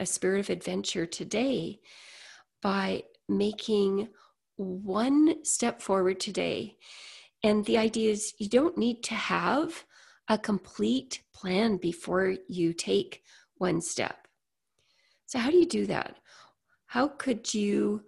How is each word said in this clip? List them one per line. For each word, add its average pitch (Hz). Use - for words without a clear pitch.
a 185
spirit 190
of 202
adventure 180
today 214
by 190
making 202
one 214
step -
forward 190
today. 185
And 214
the 226
idea 220
is 208
you 208
don't 262
need 233
to 220
have 208
a 214
complete 214
plan 196
before 180
you 170
take -
one 180
step. -
So 262
how 240
do 359
you 339
do 208
that? -
How 254
could 247
you 208